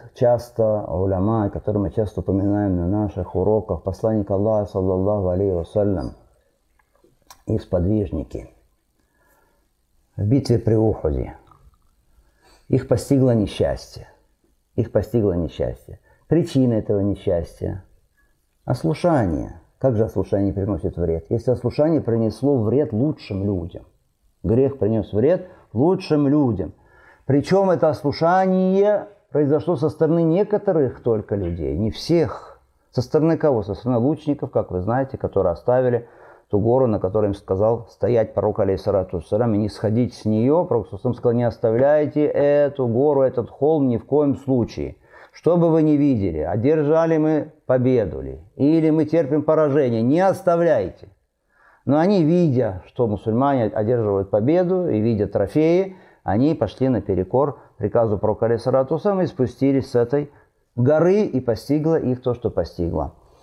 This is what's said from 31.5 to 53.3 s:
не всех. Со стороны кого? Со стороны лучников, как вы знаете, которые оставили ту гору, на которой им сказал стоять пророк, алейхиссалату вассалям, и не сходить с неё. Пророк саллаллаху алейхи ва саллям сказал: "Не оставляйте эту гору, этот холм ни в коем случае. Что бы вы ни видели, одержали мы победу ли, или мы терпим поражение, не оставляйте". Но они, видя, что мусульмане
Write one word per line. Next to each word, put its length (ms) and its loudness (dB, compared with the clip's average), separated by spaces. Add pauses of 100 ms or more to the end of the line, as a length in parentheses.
не 120 -2
всех. 680 -4 (320)
Со 100 -2
стороны 360 0
кого? 260 0
Со 120 -6
стороны 240 -2
лучников, 520 -2
как 200 -2
вы 100 -2
знаете, 360 -4
которые 360 0
оставили 560 0 (400)
ту 100 0
гору, 260 2
на 140 0
которой 280 0
им 60 -2
сказал 540 -2
стоять 460 -2
пророк, 260 -2
алейхиссалату 600 -2
вассалям, 340 -2
и 40 2
не 120 0
сходить 440 -2
с 120 -20
неё. 400 2
Пророк 240 -2
саллаллаху 0 -
алейхи 60 -12
ва 20 -14
саллям 180 -4
сказал: 220 0
"Не 80 0
оставляйте 800 2
эту 640 2
гору, 320 2
этот 280 0
холм 380 2
ни 80 2
в 100 -6
коем 300 2
случае. 600 -2 (340)
Что 240 0
бы 140 4
вы 120 4
ни 120 4
видели, 460 2
одержали 800 2
мы 360 0 (120)
победу 540 0
ли, 220 -12 (160)
или 320 4
мы 160 2
терпим 380 0
поражение, 580 2
не 180 2
оставляйте". 880 0 (800)
Но 140 2
они, 220 2
видя, 640 0
что 200 -2
мусульмане 600 0